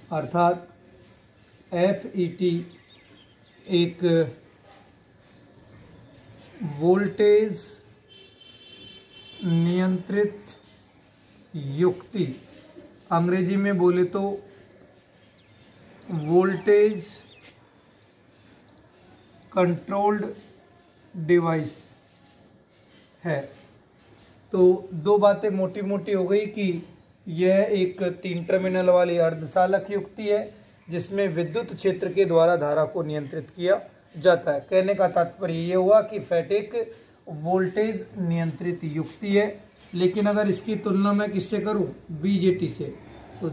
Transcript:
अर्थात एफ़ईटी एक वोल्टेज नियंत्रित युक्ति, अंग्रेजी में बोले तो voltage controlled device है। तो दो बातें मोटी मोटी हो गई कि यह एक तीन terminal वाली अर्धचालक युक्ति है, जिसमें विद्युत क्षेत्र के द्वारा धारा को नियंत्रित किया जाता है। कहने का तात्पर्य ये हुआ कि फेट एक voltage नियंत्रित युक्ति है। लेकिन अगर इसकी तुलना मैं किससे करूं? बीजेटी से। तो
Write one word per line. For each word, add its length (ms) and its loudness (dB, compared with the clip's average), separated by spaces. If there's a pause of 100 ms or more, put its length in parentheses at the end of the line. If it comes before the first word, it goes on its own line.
(120)
अर्थात 560 0 (1040)
एफ़ईटी 840 0 (1120)
एक 380 0 (2750)
वोल्टेज 840 2 (1800)
नियंत्रित 1120 0 (1000)
युक्ति, 720 -2 (840)
अंग्रेजी 460 2
में 200 0
बोले 280 4
तो 160 -4 (1900)
voltage 960 2 (2500)
controlled 760 0 (880)
device 600 0 (1500)
है। 180 -4 (1120)
तो 420 4
दो 220 2
बातें 340 4
मोटी 320 -4
मोटी 280 -4
हो 140 0
गई 220 0
कि 360 -4 (440)
यह 440 2
एक 320 -2 (180)
तीन 240 -6
terminal 440 0
वाली 300 4
अर्धचालक 720 0
युक्ति 320 -8
है, 300 -2 (360)
जिसमें 400 -4
विद्युत 440 -4
क्षेत्र 400 -2
के 120 4
द्वारा 320 4
धारा 280 0
को 180 -6
नियंत्रित 460 -8
किया 320 0 (340)
जाता 360 2
है। 100 0
कहने 340 2
का 140 2
तात्पर्य 460 -2
ये 200 -2
हुआ 280 6
कि 180 -8
फेट 320 -2
एक 180 -2 (560)
voltage 760 -2 (140)
नियंत्रित 680 -4
युक्ति 500 -4
है। 360 0 (220)
लेकिन 320 0
अगर 240 2
इसकी 280 -2
तुलना 360 0
मैं 180 0
किससे 280 -2
करूं? 260 -2 (360)
बीजेटी 480 2
से। 160 -8 (560)
तो 120 -4